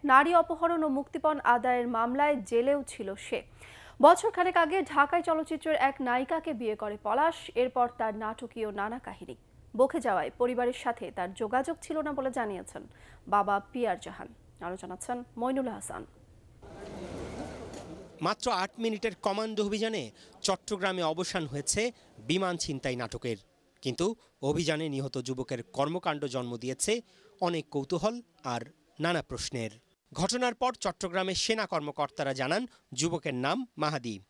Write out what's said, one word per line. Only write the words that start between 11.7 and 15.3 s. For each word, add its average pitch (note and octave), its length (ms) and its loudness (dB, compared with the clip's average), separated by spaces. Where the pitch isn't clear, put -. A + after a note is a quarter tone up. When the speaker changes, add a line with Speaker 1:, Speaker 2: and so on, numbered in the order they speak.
Speaker 1:
ছিল D#4 120 -4
না D4+ 120 -4
বলে C4 200 -2
জানিয়েছেন G3+ 440 -6
বাবা G3+ 200 4
পিয়ার A3 340 0
জাহান। - 240 -12
আরও F3+ 160 -6
জানাচ্ছেন F#3 360 -8